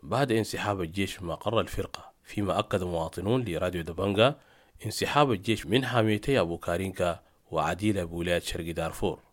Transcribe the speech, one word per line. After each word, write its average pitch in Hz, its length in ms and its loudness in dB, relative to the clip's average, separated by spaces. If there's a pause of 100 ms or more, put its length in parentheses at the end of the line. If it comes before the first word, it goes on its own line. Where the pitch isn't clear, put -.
بعد 120 300 2
انسحاب 104 480 0
الجيش 92 420 -2
من 87 60 -6
مقر 101 320 0
الفرقة، - 520 -6 (120)
فيما 95 340 -2
أكد 104 240 0
مواطنون 90 640 -2
لراديو 87 380 -2
دبنجا 98 520 2 (520)
انسحاب 135 460 2
الجيش 101 340 -2
من 127 180 4
حاميتي 117 560 2
أبو 85 180 0
كارينكا 87 640 -2 (300)
وعديلة 87 540 0
بولاية 85 360 0
شرق 85 340 -6
دارفور. 82 440 -2 (140)